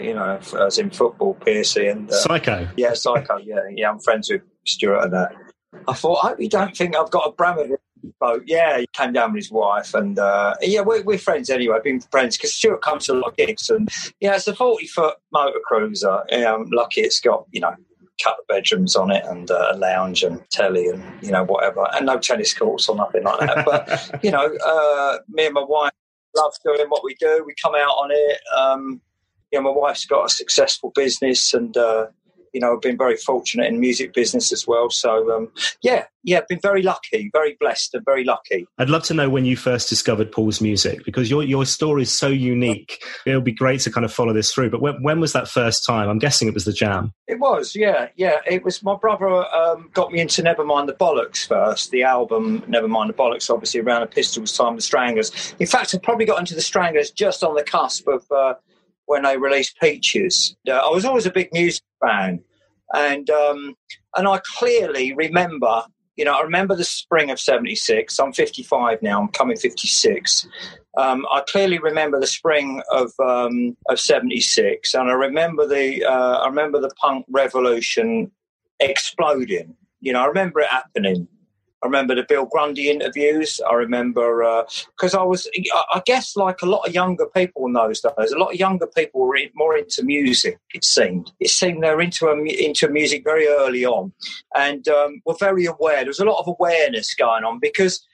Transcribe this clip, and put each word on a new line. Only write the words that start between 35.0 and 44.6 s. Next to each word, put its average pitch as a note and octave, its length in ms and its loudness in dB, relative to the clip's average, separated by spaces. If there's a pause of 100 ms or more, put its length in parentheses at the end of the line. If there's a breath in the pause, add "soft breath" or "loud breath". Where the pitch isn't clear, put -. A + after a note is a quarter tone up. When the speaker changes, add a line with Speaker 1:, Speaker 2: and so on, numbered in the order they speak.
Speaker 1:
um, A2+ 160 -4 (320 loud breath)
yeah, B3 220 2 (180)
yeah, F3 260 2
been F3+ 120 -4
very G3 220 2
lucky, G#2+ 500 -2
very D3+ 260 0
blessed - 360 -2
and A#2 100 -8
very C3+ 200 2
lucky. G#2+ 420 -2 (120)
Speaker 2:
I'd B2+ 120 2
love D#3+ 140 2
to E3+ 100 -2
know C#3+ 140 2
when C3 160 2
you B2+ 120 2
first B2 320 0
discovered A2 420 0
Paul's A2 300 0
music, G#2+ 440 0
because A2+ 260 -2
your, D3 120 2
your C3+ 240 0
story D3 360 0
is A2+ 100 -2
so - 160 0
unique. B2 760 0 (240 loud breath)
It'll C3+ 140 2
be B2 120 0
great C3 280 2
to - 100 -2
kind A#2 140 0
of A2 80 -2
follow A#2 200 2
this G#2+ 200 2
through. B2+ 180 0